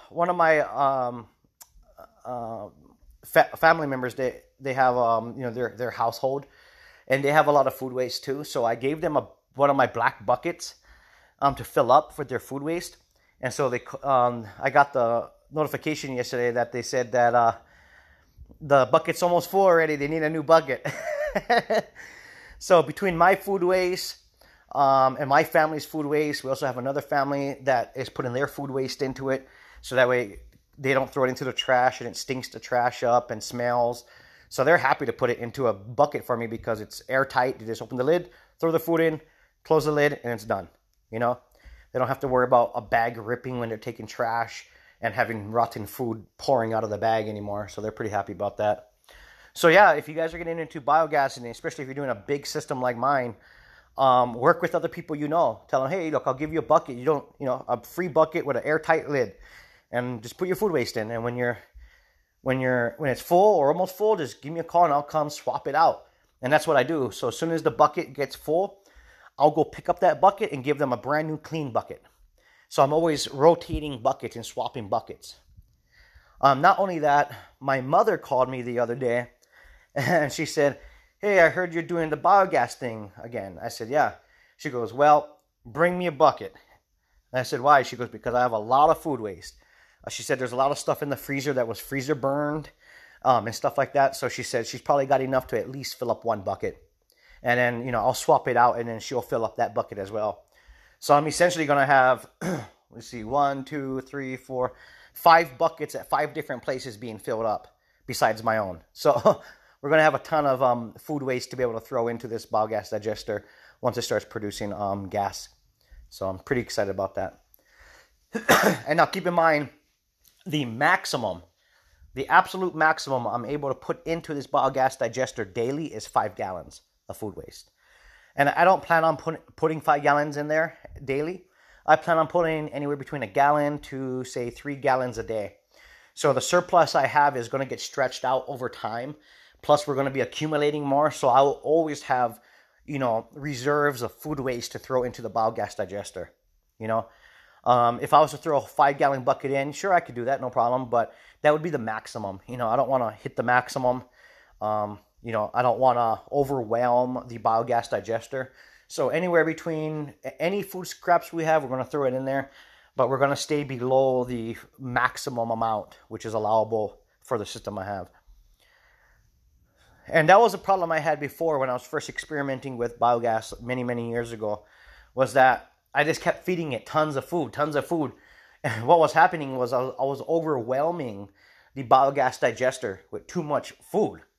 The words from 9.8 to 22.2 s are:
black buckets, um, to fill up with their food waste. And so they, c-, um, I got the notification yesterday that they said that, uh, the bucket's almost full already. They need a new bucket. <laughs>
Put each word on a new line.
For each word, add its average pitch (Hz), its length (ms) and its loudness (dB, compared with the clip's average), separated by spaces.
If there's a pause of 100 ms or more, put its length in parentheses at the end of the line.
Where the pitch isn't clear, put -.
black 117 400 -4
buckets, - 480 -4 (640)
um, 139 160 2
to 120 80 -10
fill 123 300 2
up - 260 4
with 147 100 -8
their 123 120 -4
food 139 240 -10
waste. 170 320 -6 (440)
And 127 120 -6
so 139 160 0
they, 120 100 -2
c-, - 240 -12
um, 123 460 2 (120)
I 135 100 -2
got 139 220 6
the 117 380 0 (220)
notification 147 640 -4
yesterday 123 340 -2
that 117 220 -2
they 120 100 -6
said 123 300 -4
that, 120 240 4
uh, 117 160 6 (1080)
the 135 300 4
bucket's 165 320 2
almost 175 260 2
full 196 160 2
already. 165 300 4
They 143 140 -2
need 160 160 -2
a 151 60 0
new 160 120 -4
bucket. 143 420 4 (640)
<laughs> 226 360 2 (720)